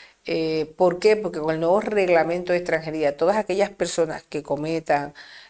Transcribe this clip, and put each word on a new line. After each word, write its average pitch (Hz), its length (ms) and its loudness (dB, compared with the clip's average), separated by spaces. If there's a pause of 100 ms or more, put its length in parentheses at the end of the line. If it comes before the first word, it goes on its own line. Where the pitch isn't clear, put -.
(260)
Eh, 160 520 -2
¿por 180 220 4
qué? 214 160 6
Porque 175 240 -4
con 156 140 0
el 160 60 -4
nuevo 175 220 2
reglamento 180 720 0
de 175 60 2
extranjería, 156 580 -2
todas 185 200 2
aquellas 196 320 0
personas 170 540 -2
que 147 200 -8
cometan, 147 680 -2 (360)